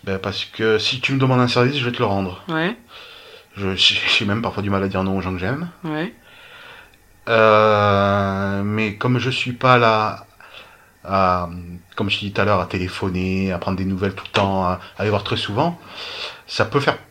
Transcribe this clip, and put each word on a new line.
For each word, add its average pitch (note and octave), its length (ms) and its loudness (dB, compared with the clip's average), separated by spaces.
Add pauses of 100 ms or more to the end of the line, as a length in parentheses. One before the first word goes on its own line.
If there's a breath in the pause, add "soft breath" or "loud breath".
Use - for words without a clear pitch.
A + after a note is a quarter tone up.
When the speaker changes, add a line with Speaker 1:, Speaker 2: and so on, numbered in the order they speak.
Speaker 1:
Ben, F#2+ 140 -2
parce G2+ 260 -6
que A2 320 2
si B2+ 240 -2
tu - 100 -2
me C3+ 80 0
demandes C3 220 4
un A#2+ 80 4
service, B2 280 2
je B2+ 60 -2
vais A#2+ 80 -2
te A#2 80 -8
le A#2+ 60 2
rendre. G2 420 -2
Speaker 2:
Ouais. E3+ 300 -2 (800 loud breath)
Speaker 1:
Je, F#2+ 180 -2
j'ai, - 220 2 (100)
j'ai - 180 0
même G2+ 160 0
parfois G2 220 -4
du G2+ 60 -2
mal G2 140 2
à G2 40 0
dire F#2+ 160 0
non F#2+ 140 0
aux F#2 40 -2
gens F#2 120 -4
que F2+ 60 -6
j'aime. C#3 280 -4 (160)
Speaker 2:
Ouais. D#3+ 300 -6 (1120 loud breath)
Speaker 1:
Euh, G#2 1400 4
mais G#2+ 320 -2
comme B2 240 0
je A#2+ 100 -2
suis B2+ 240 -4
pas B2+ 240 4
là A2 480 2 (800 loud breath)
à, F2+ 440 2 (460)
comme G#2 140 -2
je - 100 -2
dis G2+ 120 -6
tout G#2+ 100 0
à F#2+ 40 4
l'heure, G2+ 140 4
à F2 60 0
téléphoner, F#2+ 840 -2
à F2 60 -4
prendre F#2+ 200 -4
des F#2+ 80 -4
nouvelles F#2+ 280 -2
tout - 120 -14
le - 60 -16
temps, G2 340 0
à, F2+ 140 0 (180 loud breath)
à - 40 -6
aller G#2 80 0
voir G2+ 140 0
très A#2 140 -4
souvent, D#3 420 -2 (680 loud breath)
ça - 180 0
peut C#3 140 0
faire C3+ 180 0 (120)